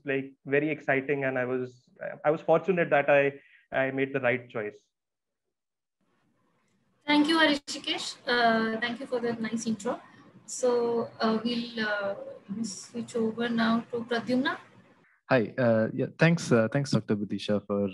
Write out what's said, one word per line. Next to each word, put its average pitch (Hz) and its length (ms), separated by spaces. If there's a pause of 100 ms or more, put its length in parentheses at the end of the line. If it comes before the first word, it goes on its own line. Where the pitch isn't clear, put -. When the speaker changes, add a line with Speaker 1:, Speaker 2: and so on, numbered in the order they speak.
Speaker 1:
like, 135 280 (140)
very 147 240
exciting, 139 540
and 131 120
I 127 100
was, 127 360 (420)
I 151 60
was 160 120
fortunate 165 480
that 143 200
I, 143 220 (440)
I 135 140
made 135 220
the 135 80
right 123 280
choice. 107 260 (2250)
Speaker 2:
Thank 294 220
you, 330 100
Harishikesh. 302 760 (100)
Uh, 226 520
thank 240 220
you 269 60
for 247 140
that 233 200
nice 226 260
intro. 240 320 (480)
So, 240 640 (100)
uh, 220 220
we'll, 233 460
uh, 202 260 (480)
switch - 540
over 226 320
now 226 420
to 240 140
Pradyumna. 254 540 (680)
Speaker 3:
Hi. 117 300
Uh, 113 340
yeah. 131 140 (120)
Thanks. 165 340
Uh, 113 200
thanks, 143 200
Doctor 107 240
Budisha, 104 500
for, 101 280